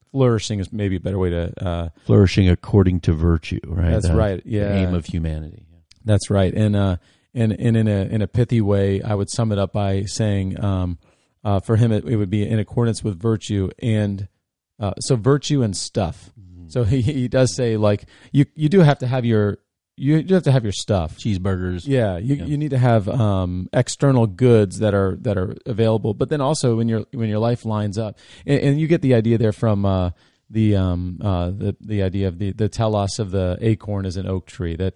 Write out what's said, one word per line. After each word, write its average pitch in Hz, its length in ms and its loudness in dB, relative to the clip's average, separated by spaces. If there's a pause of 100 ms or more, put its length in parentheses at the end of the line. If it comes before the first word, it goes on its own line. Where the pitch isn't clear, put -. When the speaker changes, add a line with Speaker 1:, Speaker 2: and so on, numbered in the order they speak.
(120)
Speaker 1:
Flourishing 117 480 0
is 92 120 -6
maybe 98 240 -2
a 87 40 -4
better 98 180 -4
way 92 120 0
to, 85 360 -4
uh, 85 220 -4 (160)
Speaker 2:
Flourishing 101 460 6
according 92 500 4
to - 140 2
virtue, 82 520 0
right? 85 260 0
Speaker 1:
That's 107 160 2
Speaker 2:
That 82 80 4
Speaker 1:
right, 101 280 0
yeah. 101 300 -2
Speaker 2:
aim 92 200 0
of 85 120 -4
humanity. 78 600 -6 (380)
Speaker 1:
That's 104 260 0
right. 98 240 2
And, 107 220 2
uh, 98 200 0 (380)
and, 113 180 0
and 113 240 0
in 110 120 2
a, 101 180 0
in 110 160 -2
a 98 40 -2
pithy 120 360 0
way, 98 400 2
I 107 120 -2
would 98 160 -2
sum 113 220 -2
it 101 60 0
up 98 160 -2
by 98 300 -2
saying, 98 580 -2
um, 92 360 -2 (460)
uh, 101 160 0
for 113 160 0
him, 113 160 4
it, 104 160 0
it 117 80 0
would 104 140 -2
be 104 180 0
in 110 100 0
accordance 113 460 -2
with 98 160 -4
virtue 104 480 -2 (100)
and, 104 480 -2 (540)
uh, 101 200 -4
so - 160 0
virtue 139 460 0
and 101 140 -2
stuff. - 540 -6 (100)
Speaker 2:
Mm-hmm. 87 280 -20
Speaker 1:
So 123 160 -2
he, 123 180 2
he 127 260 -2
does 131 260 2
say, 117 220 0
like, 104 280 2 (280)
you, 139 220 4
you 151 160 -2
do 190 100 6
have 147 200 6
to 127 60 -4
have 123 200 -2
your, 104 320 2 (400)
you 147 240 2
do 185 120 2
have 180 100 2
to 139 80 2
have 131 100 2
your 107 120 -2
stuff. 87 440 -2
Speaker 2:
Cheeseburgers. 90 680 -2
Speaker 1:
Yeah, 117 320 0
you, 127 180 -2
Speaker 2:
Yeah. 85 80 -8
Speaker 1:
you 147 140 -4
need 151 120 -4
to 131 80 0
have, 117 300 4
um, 95 640 -2
external 131 540 2
goods 104 540 2
that 104 140 2
are, 98 260 0
that 101 180 -2
are 92 180 -4 (100)
available. 110 480 0
But 127 160 -2
then 151 100 -2
also 135 360 0
when 117 120 0
your, 113 240 -2
when 113 160 -4
your 107 100 -2
life 117 280 0
lines 104 320 -2
up, 107 200 -8 (280)
and, 143 140 2
and 143 200 2
you 160 60 0
get 165 160 2
the 131 120 4
idea 113 240 2
there 107 140 2
from, 104 320 0
uh, 92 260 0 (380)
the, 107 280 2
um, 90 480 -2
uh, 87 260 -2
the, 101 300 -6
the 104 240 -4
idea 95 240 -2
of 87 100 -6
the, 98 140 -4
the 107 160 -2
telos 104 500 -2
of 98 140 -4
the 92 280 -2
acorn 104 460 -2
is 90 100 -6
an 95 120 -6
oak 92 180 -6
tree. - 300 -6
That 92 200 -4